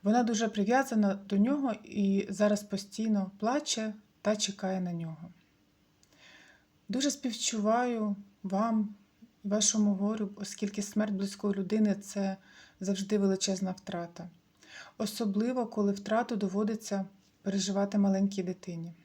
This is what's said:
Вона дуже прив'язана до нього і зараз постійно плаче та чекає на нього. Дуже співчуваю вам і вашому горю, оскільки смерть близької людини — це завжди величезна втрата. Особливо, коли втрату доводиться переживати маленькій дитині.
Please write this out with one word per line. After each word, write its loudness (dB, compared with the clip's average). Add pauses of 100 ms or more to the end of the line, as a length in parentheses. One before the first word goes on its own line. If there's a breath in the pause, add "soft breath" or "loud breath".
Вона 4
дуже 2
прив'язана 2
до -2
нього 4 (100)
і 0
зараз 2
постійно -2
плаче -2 (280)
та 2
чекає -4
на -2
нього. -8 (1600 loud breath)
Дуже 0
співчуваю 0 (280)
вам 0 (480)
і -6
вашому 2
горю, -2
оскільки -6
смерть -2
близької -2
людини — 2
це -4 (420 loud breath)
завжди -2
величезна 2
втрата. -10 (680 loud breath)
Особливо, 0
коли 0
втрату 0
доводиться -2 (360)
переживати 0
маленькій 4
дитині. -8 (120)